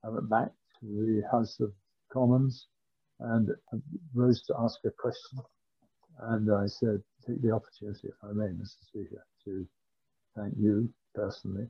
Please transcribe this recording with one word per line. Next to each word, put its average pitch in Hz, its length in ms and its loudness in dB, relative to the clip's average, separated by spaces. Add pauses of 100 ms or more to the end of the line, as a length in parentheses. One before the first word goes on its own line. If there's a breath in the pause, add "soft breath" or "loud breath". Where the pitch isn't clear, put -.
I 110 60 -8
went 113 200 -4
back 113 200 2 (300)
to 117 60 -16
the 107 460 0
House 117 280 0
of 104 140 0 (380)
Commons 127 560 2 (520)
and 113 300 2 (640)
rose 123 300 4
to - 160 -2
ask 117 260 0
a 110 60 0
question. - 480 -6 (800)
And 107 340 2
I 101 140 2
said, 104 340 0 (240)
"Take 117 160 -4
the 113 100 4
opportunity, - 580 -6
if - 140 -20
I 104 100 -10
may, 104 180 -2
Mister 98 320 -12
Speaker, - 420 -14 (200)
to 95 220 -8 (680)
thank 104 220 -6
you 107 360 4 (220)
personally 101 540 -4